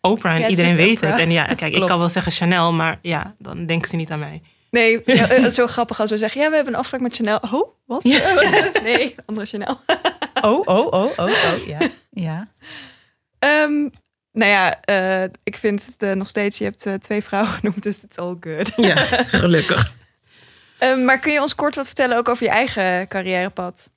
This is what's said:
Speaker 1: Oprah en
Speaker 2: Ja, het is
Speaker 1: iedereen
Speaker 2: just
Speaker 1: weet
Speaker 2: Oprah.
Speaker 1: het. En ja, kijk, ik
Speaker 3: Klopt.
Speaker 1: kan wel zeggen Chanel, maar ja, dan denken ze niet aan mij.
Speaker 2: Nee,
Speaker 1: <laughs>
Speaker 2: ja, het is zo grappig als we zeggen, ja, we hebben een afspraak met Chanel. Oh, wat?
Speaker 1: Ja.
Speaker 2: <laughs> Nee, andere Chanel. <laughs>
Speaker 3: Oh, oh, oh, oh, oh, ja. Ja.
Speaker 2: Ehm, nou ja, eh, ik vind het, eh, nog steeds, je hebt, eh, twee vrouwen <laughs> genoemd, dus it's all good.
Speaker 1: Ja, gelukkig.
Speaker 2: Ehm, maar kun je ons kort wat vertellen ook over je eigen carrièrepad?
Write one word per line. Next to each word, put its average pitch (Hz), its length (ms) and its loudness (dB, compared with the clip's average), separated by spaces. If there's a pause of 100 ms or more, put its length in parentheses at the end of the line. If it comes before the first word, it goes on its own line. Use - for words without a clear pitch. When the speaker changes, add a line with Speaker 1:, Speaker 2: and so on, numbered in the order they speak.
Speaker 1:
Oprah 185 320 0
en 160 60 0
Speaker 2:
Ja, 165 60 0
het 196 80 2
is 175 60 2
Speaker 1:
iedereen 175 160 4
Speaker 2:
just 165 140 4
Speaker 1:
weet 226 80 4
Speaker 2:
Oprah. - 140 0
Speaker 1:
het. 233 100 2
En 165 100 2
ja, 160 140 2
kijk, - 160 -4
ik 156 120 -4
Speaker 3:
Klopt. 185 160 2
Speaker 1:
kan 175 100 2
wel 170 100 2
zeggen 175 220 -2
Chanel, 170 420 2
maar 160 280 -2
ja, 170 380 -6
dan - 260 -12
denken 165 240 -2
ze 175 60 -6
niet 160 160 -6
aan 151 80 -6
mij. 151 220 -12 (300)
Speaker 2:
Nee, 226 300 4
Speaker 1:
<laughs> - 40 -12
Speaker 2:
ja, 247 220 6
het 254 180 6
is 240 100 2
zo 240 120 2
grappig 240 320 -4
als 214 100 0
we 214 80 -2
zeggen, 220 240 -2
ja, 302 80 2
we 311 60 0
hebben 269 180 0
een - 60 -4
afspraak 254 220 -6
met 247 140 -4
Chanel. 214 220 -2 (140)
Oh, 320 220 -2 (120)
wat? 254 180 -6
Speaker 1:
Ja. 285 300 4 (260)
Speaker 2:
<laughs> 392 240 0
Nee, 240 320 0 (100)
andere 214 200 -6
Chanel. 214 400 -8
<laughs> - 260 0 (300)
Speaker 3:
Oh, 233 260 2
oh, 196 200 2
oh, - 60 -2
oh, 233 240 0
oh, - 500 -2
ja. 151 120 -10 (320)
Ja. 175 360 -6 (920)
Speaker 2:
Ehm, 294 500 2 (420)
nou 208 200 4
ja, 190 300 2
eh, 190 420 0 (200)
ik - 120 -8
vind 202 300 -2
het, - 180 -8
eh, 196 80 -2
nog 190 180 -4
steeds, 202 280 -2
je 214 60 -4
hebt, 202 220 -6
eh, 196 80 -4
twee 208 300 -4
vrouwen 202 320 -2
<laughs> - 40 -8
genoemd, 202 240 -4
dus 202 200 -4
it's - 140 -14
all 175 220 -8
good. 165 360 -6
Speaker 1:
Ja, 214 200 4 (300)
gelukkig. 175 680 2 (840)
Speaker 2:
Ehm, 262 280 2
maar 262 140 4
kun 302 120 -2
je 294 100 2
ons 285 140 -2
kort 294 200 -2
wat 277 100 -4
vertellen 247 320 0
ook 240 120 0
over 240 160 -2
je - 60 0
eigen 190 560 0
carrièrepad? 180 880 -6